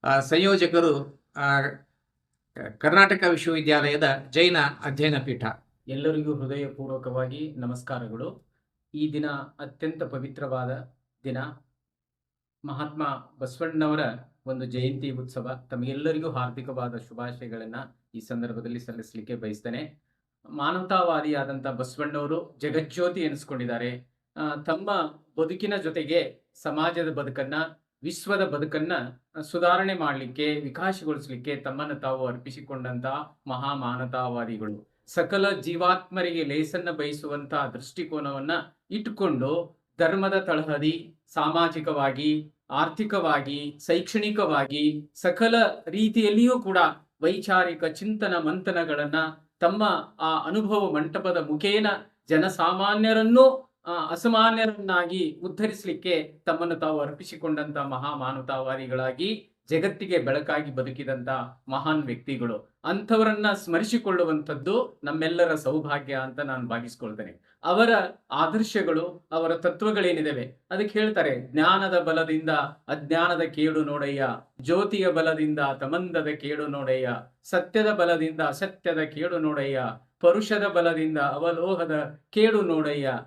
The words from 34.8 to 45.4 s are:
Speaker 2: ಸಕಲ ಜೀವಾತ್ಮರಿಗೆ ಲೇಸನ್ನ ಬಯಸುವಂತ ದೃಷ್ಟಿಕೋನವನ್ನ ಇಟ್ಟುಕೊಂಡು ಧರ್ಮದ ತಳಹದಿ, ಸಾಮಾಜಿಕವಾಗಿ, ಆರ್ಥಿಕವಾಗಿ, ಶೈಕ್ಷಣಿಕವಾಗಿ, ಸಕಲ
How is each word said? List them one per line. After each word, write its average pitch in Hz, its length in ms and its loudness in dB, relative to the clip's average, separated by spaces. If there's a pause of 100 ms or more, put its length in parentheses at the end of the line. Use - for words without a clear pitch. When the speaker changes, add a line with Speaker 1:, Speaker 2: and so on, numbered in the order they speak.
Speaker 2:
ಸಕಲ 196 440 0
ಜೀವಾತ್ಮರಿಗೆ 175 920 0
ಲೇಸನ್ನ 156 480 -2
ಬಯಸುವಂತ 147 640 -6
ದೃಷ್ಟಿಕೋನವನ್ನ 139 960 -6 (400)
ಇಟ್ಟುಕೊಂಡು 175 880 -2 (180)
ಧರ್ಮದ 190 400 2
ತಳಹದಿ, 156 760 -2 (200)
ಸಾಮಾಜಿಕವಾಗಿ, 151 1160 0 (180)
ಆರ್ಥಿಕವಾಗಿ, 151 1160 -2
ಶೈಕ್ಷಣಿಕವಾಗಿ, 156 1300 0
ಸಕಲ 220 400 2 (320)